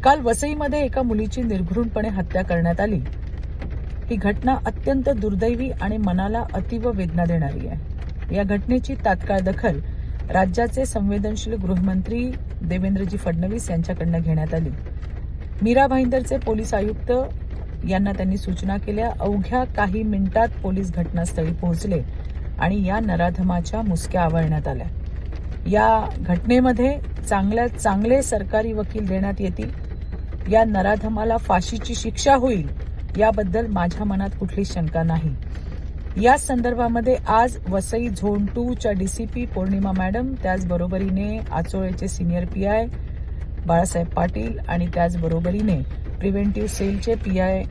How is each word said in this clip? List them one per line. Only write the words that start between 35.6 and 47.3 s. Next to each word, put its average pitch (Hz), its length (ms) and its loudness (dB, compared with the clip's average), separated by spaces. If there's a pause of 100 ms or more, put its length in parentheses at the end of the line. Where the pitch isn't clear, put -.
या 247 160 10
संदर्भामध्ये 240 760 2 (120)
आज 226 280 4 (140)
वसई 226 380 0
झोन 202 380 0
टू 240 280 -2
च्या 226 180 -2
डीसीपी 214 540 -4
पौर्णिमा 196 460 0
मॅडम, 202 500 0
त्याचबरोबरीने 185 960 0 (120)
आचोळेचे 185 580 -2
सिनियर 175 360 0
पीआय 202 420 0 (800)
बाळासाहेब 170 420 2
पाटील 208 500 -2 (100)
आणि 175 260 0
त्याचबरोबरीने 170 840 2 (400)
प्रिव्हेंटिव्ह 202 500 0
सेलचे 202 460 0
पीआय 190 560 0